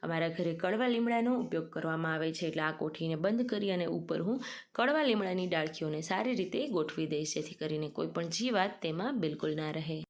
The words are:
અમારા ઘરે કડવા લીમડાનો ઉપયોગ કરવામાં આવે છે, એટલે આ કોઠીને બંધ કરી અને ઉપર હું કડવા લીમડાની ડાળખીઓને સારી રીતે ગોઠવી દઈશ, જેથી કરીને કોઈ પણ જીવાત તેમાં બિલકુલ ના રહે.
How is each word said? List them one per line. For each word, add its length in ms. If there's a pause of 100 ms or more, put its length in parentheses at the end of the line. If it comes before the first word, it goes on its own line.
અમારા 340
ઘરે 240
કડવા 320
લીમડાનો 500
ઉપયોગ 320
કરવામાં 400
આવે 160
છે, 160
એટલે 220
આ 120
કોઠીને 420
બંધ 280
કરી 260
અને 100 (120)
ઉપર 220
હું 200 (360)
કડવા 320
લીમડાની 420
ડાળખીઓને 580
સારી 320
રીતે 260 (100)
ગોઠવી 360
દઈશ, 240
જેથી 240
કરીને 380
કોઈ 180
પણ 220
જીવાત 440
તેમાં 400
બિલકુલ 380
ના 180
રહે. 300